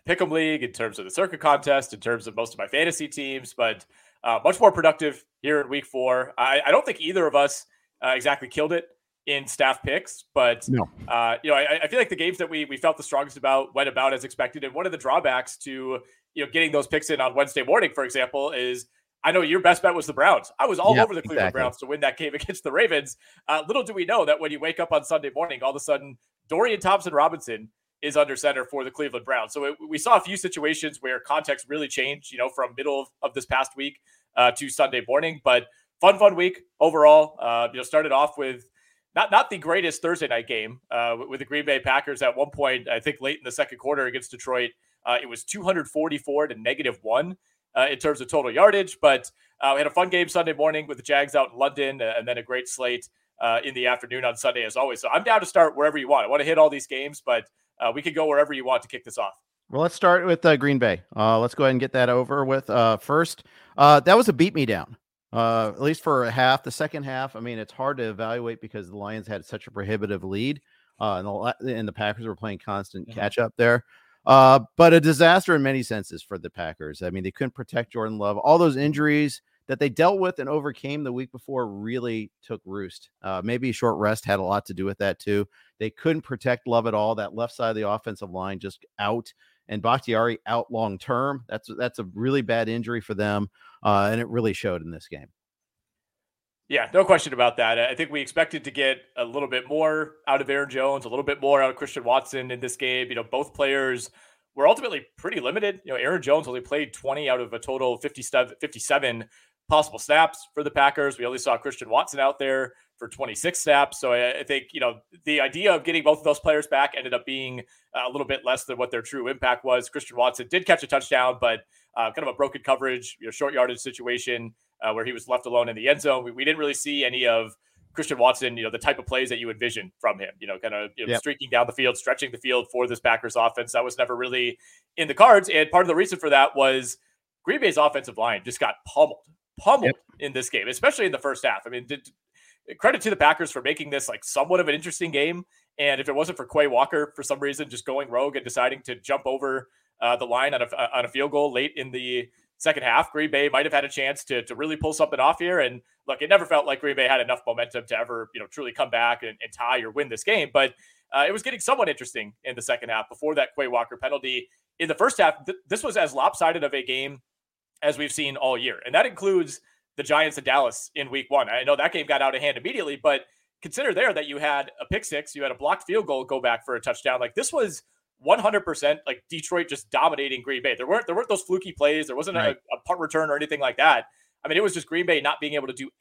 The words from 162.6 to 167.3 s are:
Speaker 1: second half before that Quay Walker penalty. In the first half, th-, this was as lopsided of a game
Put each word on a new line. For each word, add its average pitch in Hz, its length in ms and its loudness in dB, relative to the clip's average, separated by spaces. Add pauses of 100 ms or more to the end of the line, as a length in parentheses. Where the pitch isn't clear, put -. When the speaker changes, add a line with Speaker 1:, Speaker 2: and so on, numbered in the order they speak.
Speaker 1:
second 120 280 -4
half 110 200 -4
before 151 260 -4
that 135 200 0
Quay 139 120 -2
Walker 120 300 -2
penalty. 131 500 -4 (320)
In 165 80 -2
the 156 80 -2
first 254 220 0
half, 156 280 2
th-, 185 120 -8 (100)
this - 160 -4
was - 140 -2
as 151 160 0
lopsided 160 500 0
of 143 100 -4
a 131 100 -4
game 131 380 -8 (600)